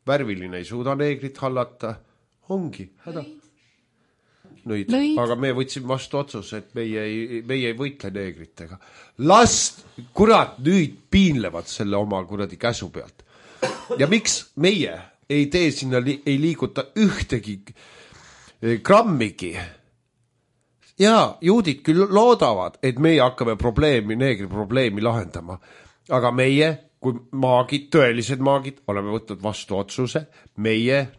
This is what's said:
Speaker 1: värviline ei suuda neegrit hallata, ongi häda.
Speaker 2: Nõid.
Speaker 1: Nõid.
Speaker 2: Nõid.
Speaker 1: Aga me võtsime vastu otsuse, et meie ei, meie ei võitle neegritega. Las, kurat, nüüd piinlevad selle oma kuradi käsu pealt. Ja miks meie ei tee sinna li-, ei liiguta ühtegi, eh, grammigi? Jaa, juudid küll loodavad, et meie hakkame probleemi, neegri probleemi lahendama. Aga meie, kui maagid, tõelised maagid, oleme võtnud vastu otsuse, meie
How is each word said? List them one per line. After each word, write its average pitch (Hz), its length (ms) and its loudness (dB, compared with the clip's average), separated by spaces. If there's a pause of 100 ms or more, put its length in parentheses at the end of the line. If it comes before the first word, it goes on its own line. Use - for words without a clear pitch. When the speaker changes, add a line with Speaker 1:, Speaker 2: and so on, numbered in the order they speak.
Speaker 1:
värviline 92 560 -4
ei - 40 -18
suuda 123 280 -6
neegrit 139 480 -6
hallata, 123 540 -6 (580)
ongi 160 320 -8 (160)
häda. 165 160 -12
Speaker 2:
Nõid. 302 200 -18 (1200)
Speaker 1:
Nõid. 107 280 -6
Speaker 2:
Nõid. 294 280 0
Speaker 1:
Aga 120 160 0
me 135 200 -2
võtsime 131 340 -6
vastu 131 260 -6
otsuse, 110 440 -8
et - 160 -20
meie 110 280 -6
ei, 113 400 -6
meie 123 280 -4
ei 113 40 -8
võitle 139 360 -8
neegritega. 85 640 -12 (500)
Las, 220 280 8 (600)
kurat, 196 380 6 (100)
nüüd 170 300 2 (180)
piinlevad 123 560 2
selle 101 320 -4
oma 101 280 -4
kuradi 98 320 -8
käsu 113 320 -4
pealt. - 320 -16 (760)
Ja 147 80 4
miks 220 300 0 (220)
meie 156 340 0 (340)
ei 143 240 2
tee 175 200 2
sinna 127 280 -2
li-, 135 240 -4
ei 139 160 0
liiguta 151 460 -2 (100)
ühtegi, 120 640 -2 (1040)
eh, 113 220 0
grammigi? 143 680 2 (1500)
Jaa, 202 440 4
juudid 180 400 2
küll 180 240 4
loodavad, 175 720 2
et 131 200 0
meie 160 200 6
hakkame 123 400 0
probleemi, 120 560 2
neegri 117 320 -2
probleemi 104 560 -2
lahendama. 92 540 -4 (500)
Aga 123 240 2
meie, 135 380 2 (340)
kui 120 160 -2 (160)
maagid, 131 560 0
tõelised 127 480 2
maagid, 135 480 0
oleme 101 240 -4
võtnud 107 320 -8
vastu 104 320 -6
otsuse, 127 480 -4 (400)
meie 123 540 0